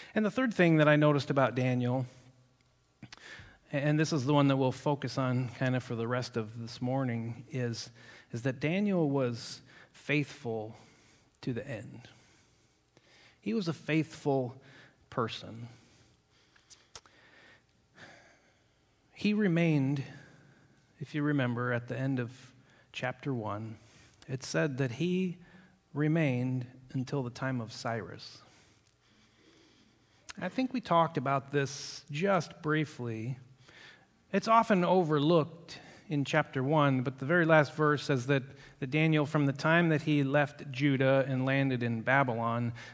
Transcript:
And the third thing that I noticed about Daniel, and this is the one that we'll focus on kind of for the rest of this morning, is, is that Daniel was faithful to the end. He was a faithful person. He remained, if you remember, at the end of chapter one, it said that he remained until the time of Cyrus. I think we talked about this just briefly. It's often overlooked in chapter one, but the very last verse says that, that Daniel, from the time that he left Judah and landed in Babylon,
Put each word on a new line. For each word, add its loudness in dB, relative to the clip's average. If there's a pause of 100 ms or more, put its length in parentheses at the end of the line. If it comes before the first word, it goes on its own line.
(140)
And 2
the 2
third 0
thing 6
that 6
I 8
noticed 4
about 2
Daniel, 0 (1700)
and 2
this 0
is 0
the 2
one 4
that 2
we'll 0
focus -4
on 0 (100)
kind 0
of -2
for -8
the -4
rest -4
of -8
this -12
morning, -4
is, -8 (420)
is -8
that -4
Daniel 0
was -4 (320)
faithful -4 (680)
to -6
the -8
end. -14 (1300)
He -4
was -2
a 0
faithful -2 (560)
person. -6 (3500)
He -2
remained, 2 (1000)
if -12
you -4
remember, 0
at -4
the -8
end -2
of -6 (640)
chapter -6
one, -6 (520)
it -8
said -2
that 0
he -2 (540)
remained 0 (260)
until -4
the -6
time -4
of -10
Cyrus. -8 (2000)
I -4
think -4
we -4
talked 4
about -2
this -4
just -2
briefly. -2 (960)
It's -2
often 6
overlooked 2 (300)
in 0
chapter 0
one, 4
but -6
the -8
very 4
last 6
verse 2
says 0
that, 2 (380)
that -6
Daniel, 4
from 2
the 2
time 4
that 2
he 2
left 0
Judah 4
and 0
landed 0
in -2
Babylon, 0 (220)